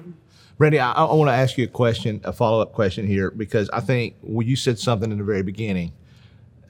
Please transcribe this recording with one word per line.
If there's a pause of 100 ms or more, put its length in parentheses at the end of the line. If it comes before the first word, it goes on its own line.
(580)
Randy,
I,
I
wanna
ask
you
a
question,
a
follow-up
question
here,
because
I
think
when
you
said
something
in
the
very
beginning, (800)